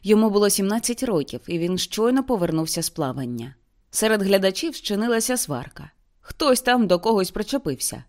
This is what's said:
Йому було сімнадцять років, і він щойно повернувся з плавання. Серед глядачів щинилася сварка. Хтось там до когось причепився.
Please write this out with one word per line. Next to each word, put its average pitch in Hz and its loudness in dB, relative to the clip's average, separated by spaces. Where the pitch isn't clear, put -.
Йому 214 6
було 202 4
сімнадцять 214 -2
років, 185 -2
і 170 -4
він 175 -2
щойно 247 0
повернувся 165 -2
з - -6
плавання. 127 -6
Серед 214 2
глядачів 196 2
щинилася 226 -2
сварка. 147 -8
Хтось - 0
там 247 2
до 175 4
когось 202 0
причепився. 160 -4